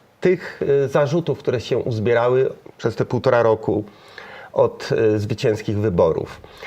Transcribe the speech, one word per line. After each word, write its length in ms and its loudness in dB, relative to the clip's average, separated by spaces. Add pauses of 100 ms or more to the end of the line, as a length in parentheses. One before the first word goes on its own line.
(200)
tych, 420 -2 (220)
y, 40 -4
zarzutów, 500 0
które 220 -2
się 180 -2
uzbierały 760 2 (260)
przez 180 -2
te 80 -2
półtora 380 2
roku 420 0 (680)
od, 400 0
y, 260 2
zwycięskich 600 -2
wyborów. 640 0 (260)